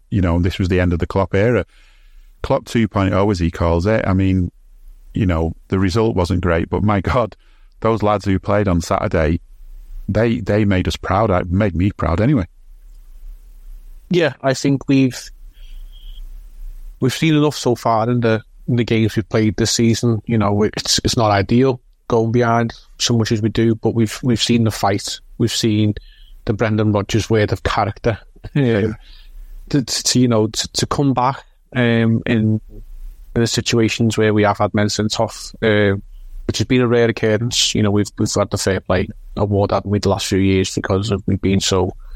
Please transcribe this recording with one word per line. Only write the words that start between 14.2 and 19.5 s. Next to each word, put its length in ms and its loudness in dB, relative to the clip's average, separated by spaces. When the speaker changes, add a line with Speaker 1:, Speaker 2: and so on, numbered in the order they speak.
Speaker 2:
I 100 2
think 340 -2
we've, 440 0
we've 140 0
seen 220 2
enough 200 2
so 200 -2
far 340 0
in 100 0
the, 220 2
in 100 0
the 60 2
games 320 0
we've 120 -2
played 280 0